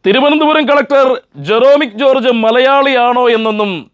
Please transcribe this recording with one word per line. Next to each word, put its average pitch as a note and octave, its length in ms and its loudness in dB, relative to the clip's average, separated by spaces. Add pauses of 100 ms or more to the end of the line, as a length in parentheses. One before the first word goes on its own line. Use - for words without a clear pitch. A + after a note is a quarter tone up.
തിരുവനന്തപുരം D4+ 640 2
കളക്ടർ C#4+ 380 0 (420)
ജെറോമിക് B3 520 0
ജോർജ് C4 300 0 (140)
മലയാളിയാണോ B3 800 0 (100)
എന്നൊന്നും G#3+ 360 -4 (240)